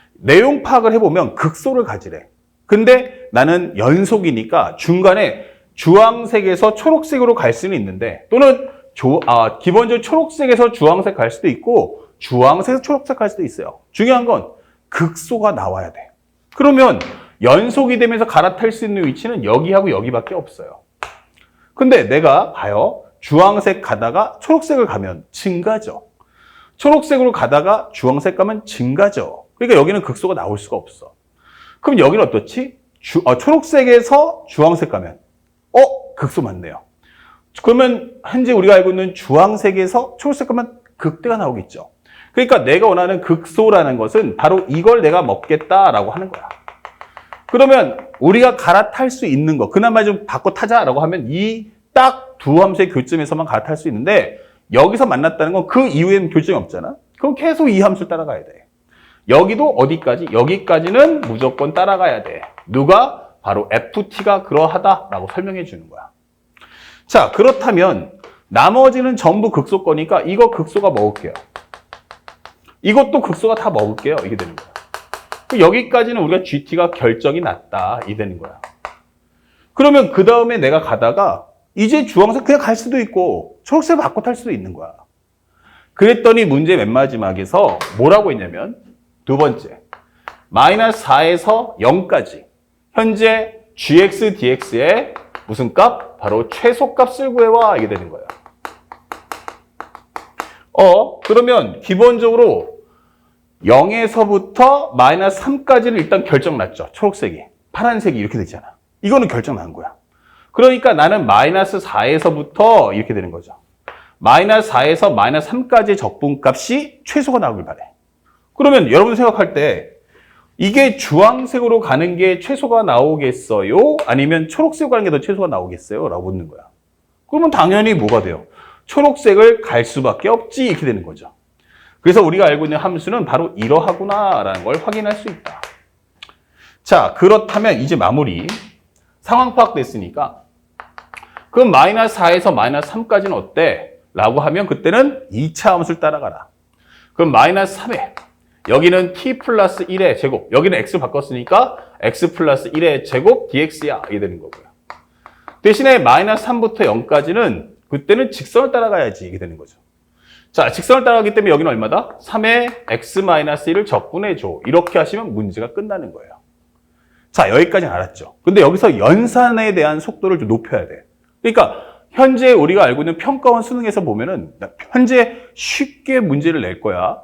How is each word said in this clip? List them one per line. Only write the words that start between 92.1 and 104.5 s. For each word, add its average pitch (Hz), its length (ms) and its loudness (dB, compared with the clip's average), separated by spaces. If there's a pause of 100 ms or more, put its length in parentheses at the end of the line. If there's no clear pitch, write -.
현재 220 640 -2 (160)
지엑스, 190 600 2
디엑스의 147 800 -2 (320)
무슨 110 280 -6
값? - 440 0
바로 110 300 -4
최소값을 254 840 -2
구해와. 226 420 4
이게 110 120 -2
되는 90 200 -10
거야. 78 140 -18 (2500)
어, 196 480 4
그러면 220 600 0
기본적으로 226 1000 2 (840)
영에서부터 214 1300 2